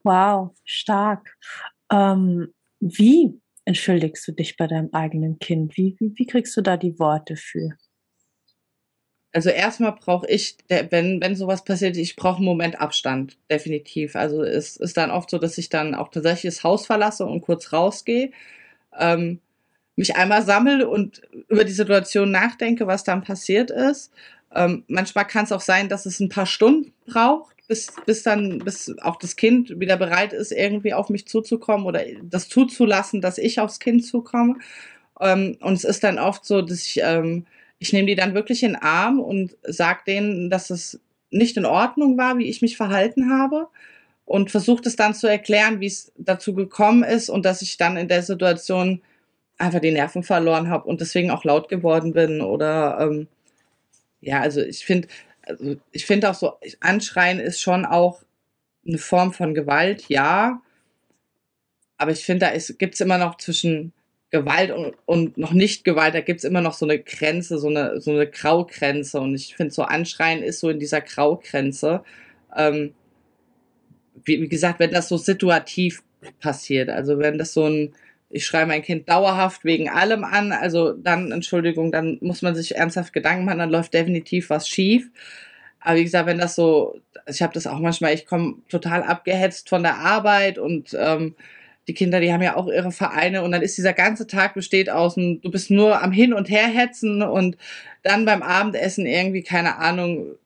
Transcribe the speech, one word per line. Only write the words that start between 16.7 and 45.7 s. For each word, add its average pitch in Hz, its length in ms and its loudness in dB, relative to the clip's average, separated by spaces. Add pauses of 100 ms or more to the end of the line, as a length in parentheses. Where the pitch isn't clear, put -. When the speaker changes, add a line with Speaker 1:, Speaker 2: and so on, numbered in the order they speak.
Speaker 2:
verlasse 208 400 0
und 170 160 -6
kurz - 320 -4
rausgehe, 233 580 0 (680)
ähm, 170 440 0 (560)
mich - 180 -2
einmal 202 280 4
sammel 240 400 4
und 202 380 -2 (280)
über 208 160 4
die 190 80 -6
Situation 202 580 2
nachdenke, 233 560 0
was 185 160 0
dann 190 180 0
passiert 202 480 -2
ist. 269 440 -2 (420)
Ähm, 175 320 0
manchmal 196 400 -2
kann's 214 240 -2
auch 190 100 -2
sein, 196 280 2
dass 196 160 -6
es 190 160 -6
ein 185 80 0
paar 190 180 -2
Stunden 285 460 4 (120)
braucht, 247 500 0 (140)
bis, - 240 -4 (120)
bis 220 180 0
dann, 208 360 0
bis 190 400 -8
auch 170 160 -4
das - 220 -12
Kind 233 420 4
wieder 190 160 2
bereit 180 380 0
ist, - 180 -8
irgendwie 202 420 0
auf 185 160 -2
mich 202 180 -4
zuzukommen 220 580 -2
oder 170 180 -2 (200)
das 175 260 -6
zuzulassen, 208 720 2
dass 180 160 -2
ich 226 240 -2
aufs 214 180 -4
Kind 240 240 2
zukomme. 240 540 0 (640)
Ähm, 190 400 2
und 190 140 2
es 180 100 -6
ist - 180 0
dann 190 160 2
oft 185 260 -2
so, 196 160 2
dass 175 240 -8
ich, - 160 -4
ähm, 165 440 0 (320)
ich - 160 -2
nehme 196 140 4
die 202 80 2
dann 185 180 0
wirklich 214 300 -2
in 208 100 2
den - 80 -6
Arm 196 380 2
und 190 440 -4
sag 175 400 -2
denen, 196 460 -2
dass 185 220 -2
es - 280 -10 (300)
nicht 233 280 2
in 185 80 0
Ordnung 247 520 2
war, 254 220 0
wie 233 100 -2
ich - 120 -4
mich 233 140 0
verhalten 220 560 0
habe 269 360 0 (580)
und 196 260 0
versuche 233 300 2
das 233 140 -4
dann 214 180 2
zu 220 140 -2
erklären, 208 520 2